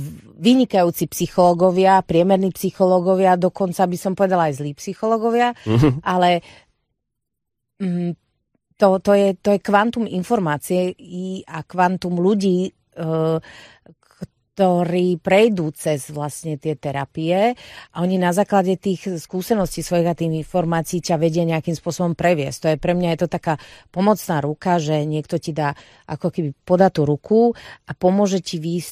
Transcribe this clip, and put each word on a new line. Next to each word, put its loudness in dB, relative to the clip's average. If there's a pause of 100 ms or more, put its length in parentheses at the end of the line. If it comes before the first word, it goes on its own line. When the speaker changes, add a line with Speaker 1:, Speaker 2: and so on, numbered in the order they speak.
(360)
Speaker 1:
vynikajúci 2
psychológovia, 2
priemerní 2
psychológovia, 2
dokonca -2
by -2
som -6
povedala 0
aj -2
zlí -8
psychológovia, -2 (100)
Speaker 2:
Mhm. 2
Speaker 1:
ale, 2 (1400)
mm, -4 (600)
to, 4 (100)
to 0
je, 4
to -2
je 2
kvantum 0
informácie -2
i, -10
a -12
kvantum -2
ľudí, 2
e, -8 (1800)
ktorí 2
prejdú 2
cez -6
vlastne -8
tie -6
terapie -2 (300)
a -16
oni -2
na 2
základe 0
tých -4 (160)
skúseností -4
svojich 0
a 0
tých -4
informácií -2
ťa -2
vedia 0
nejakým -2
spôsobom -4
previesť. 0
To -4
je 0
pre -2
mňa, 0
je -2
to -2
taká -4 (320)
pomocná 0
ruka, -2
že 0
niekto -4
ti -6
dá, -4 (300)
ako -6
keby -4
podá 4
tú 0
ruku 2 (240)
a -18
pomôže 2
ti -8
výjsť -6